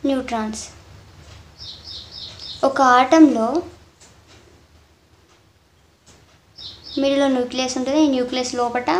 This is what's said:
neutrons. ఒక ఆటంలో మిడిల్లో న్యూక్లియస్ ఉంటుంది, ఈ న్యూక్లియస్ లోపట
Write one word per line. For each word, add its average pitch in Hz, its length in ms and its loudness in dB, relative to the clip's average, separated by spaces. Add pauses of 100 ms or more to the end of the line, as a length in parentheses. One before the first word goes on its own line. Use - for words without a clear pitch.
neutrons. 233 520 -4 (2000)
ఒక 269 120 -2 (200)
ఆటంలో 262 500 6 (3500)
మిడిల్లో 277 340 2
న్యూక్లియస్ 254 440 -2
ఉంటుంది, 269 260 0
ఈ 294 100 4
న్యూక్లియస్ 247 460 -2
లోపట 240 400 -2